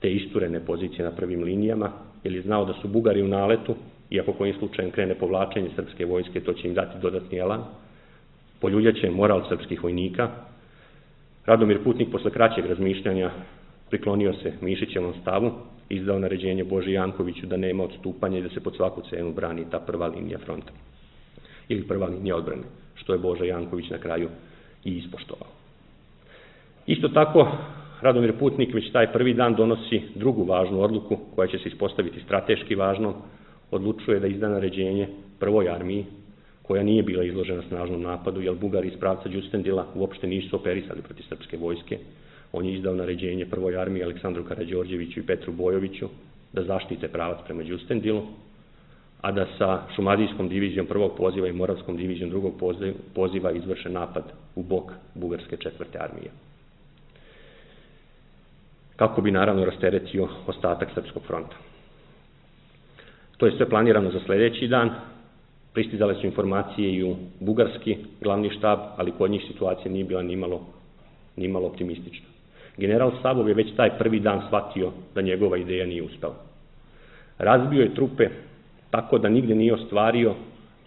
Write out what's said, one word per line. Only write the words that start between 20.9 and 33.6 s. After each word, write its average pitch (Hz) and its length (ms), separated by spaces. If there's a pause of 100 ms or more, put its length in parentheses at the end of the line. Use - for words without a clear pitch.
ili 101 200
prva 95 180
linija 92 300
odbrane, 69 260 (320)
što - 180
je 90 60
Boža 90 260
Janković 87 460
na 82 80
kraju 82 300 (560)
i 92 60
ispoštovao. - 580 (1400)
Isto 151 220
tako, - 400 (520)
Radomir 120 380
Putnik 135 360
već - 180
taj 117 200
prvi 123 220
dan 117 200
donosi 110 480 (120)
drugu 110 300
važnu 92 380
odluku 107 360 (160)
koja 92 140
će 95 100
se 87 100
ispostaviti 87 520
strateški 98 540
važnom. 98 400 (580)